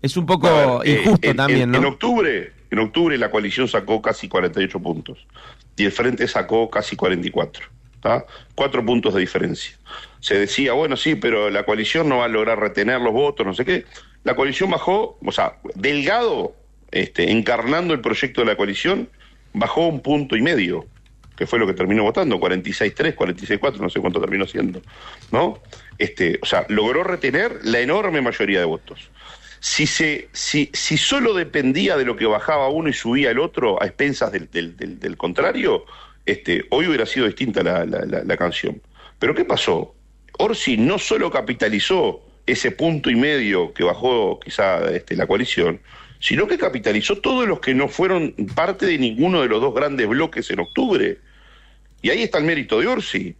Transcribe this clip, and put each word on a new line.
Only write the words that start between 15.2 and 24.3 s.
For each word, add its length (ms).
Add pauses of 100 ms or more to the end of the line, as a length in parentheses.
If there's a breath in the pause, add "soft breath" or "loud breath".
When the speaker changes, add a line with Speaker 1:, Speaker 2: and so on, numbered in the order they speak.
Speaker 2:
o 60
sea, 220 (200)
Delgado, 800 (380)
este, 400
encarnando 640
el 80
proyecto 400
de 60
la 100
coalición, 520 (440 soft breath)
bajó 340
un 140
punto 340
y 60
medio, 440 (500)
que 120
fue 100
lo 80
que 80
terminó 300
votando, 360
cuarenta 300
y 40
seis 200
tres, 220
cuarenta 280
y 40
seis 120
cuatro, 220
no 80
sé 100
cuánto 220
terminó 240